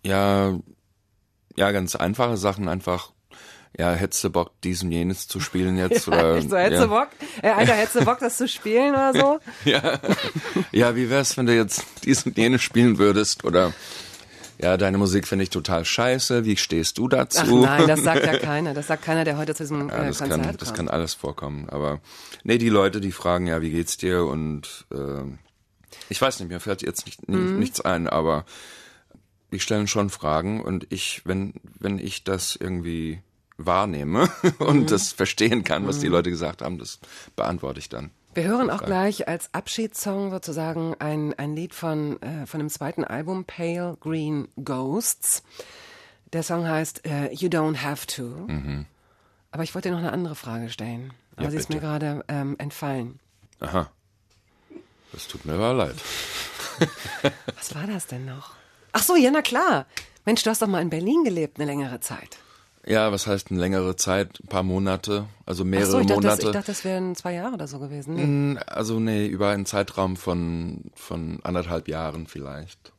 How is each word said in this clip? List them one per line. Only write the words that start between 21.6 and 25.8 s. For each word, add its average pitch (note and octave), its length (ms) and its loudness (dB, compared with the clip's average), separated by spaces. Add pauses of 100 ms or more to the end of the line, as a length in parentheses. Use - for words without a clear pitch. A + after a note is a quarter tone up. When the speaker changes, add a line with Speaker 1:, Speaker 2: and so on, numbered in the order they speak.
Speaker 1:
Aber, D2 300 -2 (420)
nee, A#2+ 160 4
die A#2 100 4
Leute, G2+ 320 6
die G2 120 -4
fragen, F2 340 0
ja, E2 160 0
wie D#2+ 80 -2
geht's E2 280 -2
dir? F2+ 260 2
Und, D2+ 680 -6
ähm, C#2 460 -8 (680)